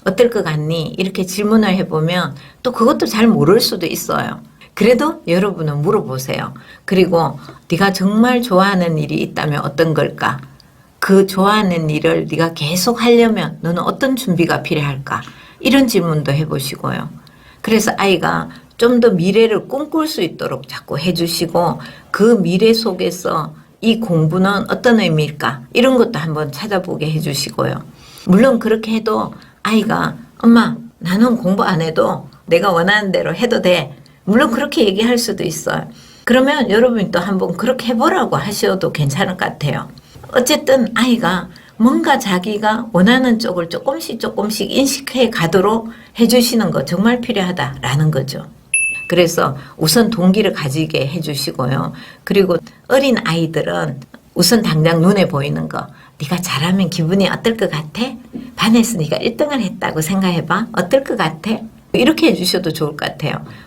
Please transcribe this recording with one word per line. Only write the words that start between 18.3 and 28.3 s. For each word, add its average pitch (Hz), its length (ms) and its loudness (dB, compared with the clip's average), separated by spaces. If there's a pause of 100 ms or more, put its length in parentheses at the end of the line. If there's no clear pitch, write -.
좀 240 220 4
더 226 120 6
미래를 196 560 2
꿈꿀 311 400 -4
수 220 160 -4
있도록 147 440 -8
자꾸 - 300 -10
해주시고 170 800 -2 (300)
그 214 320 4
미래 185 320 4
속에서 180 800 -2 (260)
이 226 200 0
공부는 185 720 0
어떤 233 280 2
의미일까? 156 640 -2 (120)
이런 254 240 2
것도 226 200 2
한번 151 340 -4
찾아보게 170 600 -4
해주시고요. - 640 -4 (500)
물론 233 320 6